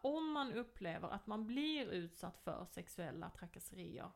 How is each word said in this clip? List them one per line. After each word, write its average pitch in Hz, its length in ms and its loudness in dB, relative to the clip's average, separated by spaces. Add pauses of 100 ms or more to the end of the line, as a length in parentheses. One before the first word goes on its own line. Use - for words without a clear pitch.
om 311 300 4
man 277 220 4
upplever 175 560 0
att - 180 -2
man 214 200 0
blir 277 440 4
utsatt 175 480 -2
för 170 260 -2
sexuella 170 640 -4
trakasserier 180 880 -8